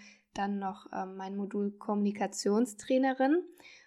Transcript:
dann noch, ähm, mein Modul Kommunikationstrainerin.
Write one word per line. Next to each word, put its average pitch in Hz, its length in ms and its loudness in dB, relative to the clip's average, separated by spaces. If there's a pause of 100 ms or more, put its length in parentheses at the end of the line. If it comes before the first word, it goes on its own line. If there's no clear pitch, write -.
(340)
dann 202 260 -2
noch, 196 340 -6
ähm, 190 220 -6
mein 190 200 -8
Modul 202 360 -2
Kommunikationstrainerin. 240 1700 2 (420)